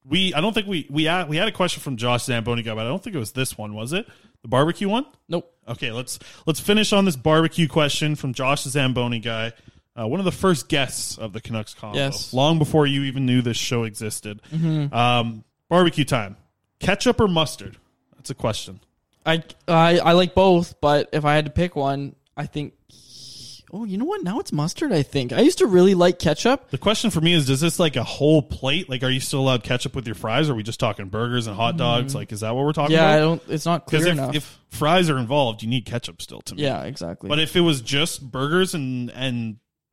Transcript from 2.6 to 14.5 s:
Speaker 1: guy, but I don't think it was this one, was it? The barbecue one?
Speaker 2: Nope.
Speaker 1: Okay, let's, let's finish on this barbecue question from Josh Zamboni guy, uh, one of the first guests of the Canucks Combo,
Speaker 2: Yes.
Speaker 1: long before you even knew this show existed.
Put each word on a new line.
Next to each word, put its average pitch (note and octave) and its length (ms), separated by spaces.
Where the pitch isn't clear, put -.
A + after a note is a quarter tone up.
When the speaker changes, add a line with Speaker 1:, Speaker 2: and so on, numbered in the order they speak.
Speaker 1:
guy, A2+ 120
but A2 120
I - 20
don't F3 140
think A3 140
it - 20
was A2 140
this C3 260
one, G#2 160
was A2+ 180
it? G3 140
The A#2 60
barbecue D3+ 400
one? A#3 160
Speaker 2:
Nope. E3+ 240
Speaker 1:
Okay, A#2 220
let's, A#2+ 280
let's D#3 140
finish G#3 320
on G3+ 120
this F3+ 120
barbecue D#3 500
question D3+ 480
from C#3 180
Josh C3+ 300
Zamboni B2 560
guy, A2+ 340
uh, A2+ 80
one C#3+ 140
of G3 40
the F3+ 80
first - 360
guests - 500
of G#2+ 140
the G#2 80
Canucks A2 340
Combo, G#2+ 240
Speaker 2:
Yes. C#3 340
Speaker 1:
long D3 280
before D#3 260
you C#3 180
even C3+ 220
knew B2 160
this A#2 140
show A#2+ 260
existed. G#2+ 580